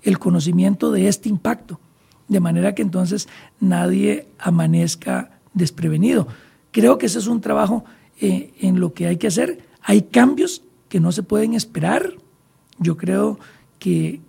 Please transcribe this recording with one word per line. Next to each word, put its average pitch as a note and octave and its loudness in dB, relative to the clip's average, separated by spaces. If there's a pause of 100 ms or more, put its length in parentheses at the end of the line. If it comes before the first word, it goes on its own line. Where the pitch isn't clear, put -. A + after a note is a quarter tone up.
el G3 0
conocimiento F3+ 0
de F#3+ 2
este - -2
impacto, G#3+ -6 (480)
de G3 0
manera F3 0
que - -4
entonces F#3 -2 (320)
nadie F#3+ 0 (100)
amanezca E3+ -2 (240)
desprevenido. E3+ 0 (440)
Creo A#3 4
que - -2
ese G3+ -4
es G3+ -6
un A#3 -2
trabajo, G#3+ -2 (360)
eh, F#3 -2
en F#3 2
lo E3+ -2
que E3+ -4
hay F3 0
que G3 -4
hacer. B3 -2 (160)
Hay G#3 4
cambios C4+ 2 (260)
que F#3 0
no E3+ 2
se F#3+ -4
pueden A3 -2
esperar. A3 -2 (640)
Yo E3 -2
creo G3 -2 (400)
que E3+ -2